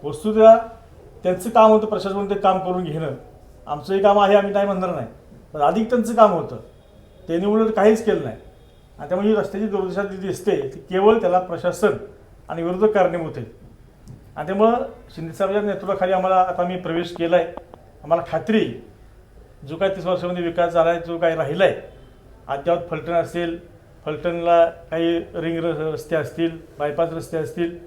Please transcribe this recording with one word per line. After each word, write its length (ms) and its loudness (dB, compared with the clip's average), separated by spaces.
वस्तुतः 540 6
त्यांचं 260 -2
काम 220 6
होतं 140 4
प्रशासन 300 -4
म्हणून 200 -4
ते 40 -6
काम 200 2
करून 240 -4
घेणं, 280 -6
आमचंही 340 -4
काम 180 6
आहे, 160 6
आम्ही 180 4
नाही 120 2
म्हणणार 300 -2
नाही, 120 -8
पण 80 -4
अधिक 280 2
त्यांचं 260 0
काम 160 8
होतं, 260 -4
त्यांनी 180 -2
उलट 260 2
काहीच 340 4
केलं 180 0
नाही. 120 -8
आणि 80 -12
त्यामुळे 220 0
ही 60 4
रस्त्याची 320 -4
दुर्दशा 360 -4
जी 140 -8
दिसते 560 -6
ती 60 -16
केवळ 420 2
त्याला 180 2
प्रशासन 520 -2
आणि 140 -6
विरोधक 300 0
कारणीभूत 420 0
आहेत. 120 -10
आणि 120 -8
त्यामुळं 260 4
शिंदे 180 -10
साहेबांच्या 400 -2
नेतृत्वाखाली 380 -2
आम्हाला, 240 2
आता 280 2
आम्ही 160 -4
प्रवेश 360 -4
केला 200 0
आहे, 100 4
आम्हाला 240 0
खात्री 300 -2
आहे, 300 -2
जो 80 -10
काही 200 -2
तीस 100 -10
वर्षामध्ये 380 -4
विकास 300 -2
झाला 160 2
आहे, 180 -2
जो 100 -6
काही 180 0
राहिला 280 -2
आहे, 180 0
अद्यावत 320 -2
फलटण 240 -6
असेल, 460 -2
फलटणला 600 2
काही 540 -2
रिंग 440 -6
र-, 300 -4
रस्ते 220 -6
असतील, 420 -2
बायपास 340 -2
रस्ते 240 -8
असतील 500 -4